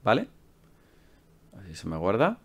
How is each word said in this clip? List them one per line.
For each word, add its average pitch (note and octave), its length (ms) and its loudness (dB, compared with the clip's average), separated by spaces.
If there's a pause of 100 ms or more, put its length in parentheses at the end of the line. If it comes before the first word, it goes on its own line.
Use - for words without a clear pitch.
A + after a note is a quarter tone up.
¿vale? C3 260 2 (1300)
Así F2 160 -14
se - 120 -10
me E2 100 -6
guarda. A2+ 480 2